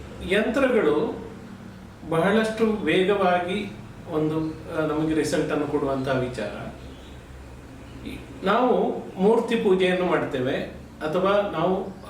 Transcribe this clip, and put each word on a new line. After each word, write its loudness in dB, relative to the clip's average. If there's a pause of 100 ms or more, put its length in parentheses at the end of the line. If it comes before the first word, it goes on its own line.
(280)
ಯಂತ್ರಗಳು 4 (840)
ಬಹಳಷ್ಟು 4
ವೇಗವಾಗಿ 2 (380)
ಒಂದು, 0 (420)
ಆ, 2
ನಮಗೆ 0
ರಿಸಲ್ಟನ್ನು 0
ಕೊಡುವಂತಹ 0
ವಿಚಾರ. -4 (1500)
ಈ, -10 (240)
ನಾವು 2 (180)
ಮೂರ್ತಿ 4
ಪೂಜೆಯನ್ನು 4
ಮಾಡ್ತೇವೆ, -2 (200)
ಅಥವಾ 2 (180)
ನಾವು 0 (360)